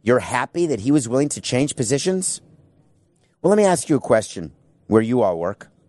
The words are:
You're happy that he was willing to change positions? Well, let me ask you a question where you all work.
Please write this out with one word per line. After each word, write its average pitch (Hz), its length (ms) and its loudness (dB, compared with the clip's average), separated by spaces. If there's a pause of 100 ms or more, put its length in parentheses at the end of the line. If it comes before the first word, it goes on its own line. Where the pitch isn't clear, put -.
You're 120 180 2
happy 127 480 -2
that 131 120 -2
he 113 120 -2
was 135 180 2
willing 135 180 0
to 123 140 -8
change 135 340 -2
positions? 143 640 -2 (1000)
Well, 165 80 2
let 208 80 4
me 214 80 4
ask 185 240 0
you 151 80 4
a - 20 0
question 101 540 -2 (320)
where 110 160 4
you 120 200 0
all 92 160 2
work. 87 320 -6 (200)